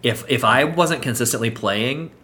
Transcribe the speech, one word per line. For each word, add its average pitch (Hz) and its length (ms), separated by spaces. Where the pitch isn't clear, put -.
If, 113 280
if 120 140
I 120 200
wasn't 165 380
consistently 117 500
playing, 117 600